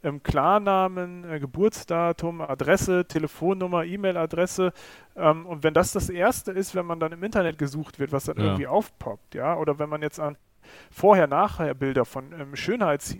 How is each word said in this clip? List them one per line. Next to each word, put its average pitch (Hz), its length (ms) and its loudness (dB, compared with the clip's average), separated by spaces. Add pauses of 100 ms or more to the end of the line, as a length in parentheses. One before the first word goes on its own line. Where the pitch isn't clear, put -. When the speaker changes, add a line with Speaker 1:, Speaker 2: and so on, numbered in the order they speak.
Speaker 1:
ähm, 143 200 -6
Klarnamen, 180 1040 2
äh, 160 140 -8
Geburtsdatum, 170 1000 -2
Adresse, 156 640 2
Telefonnummer, 175 800 -2
E-Mail-Adresse. 180 880 0 (420)
Ähm, 165 300 4
und 165 180 -10
wenn 156 120 4
das 180 180 4
das 180 160 -2
Erste 185 420 0
ist, 190 240 -4
wenn 180 120 -2
man 170 120 -4
dann 160 140 -2
im 170 100 -14
Internet 185 360 0
gesucht 147 400 -6
wird, 139 120 -4
was 139 140 -2
dann 156 140 -6
Speaker 2:
Ja. 104 60 0
Speaker 1:
irgendwie 98 220 0
aufpoppt, - 680 -4
ja, 143 220 -2
oder 151 220 -2
wenn 151 120 -4
man 151 100 -6
jetzt 151 180 -6
an 147 200 -6 (520)
Vorher-Nachher-Bilder 143 1120 4
von, 135 280 -12
ähm, 143 240 -14
Schönheits-, 180 640 -2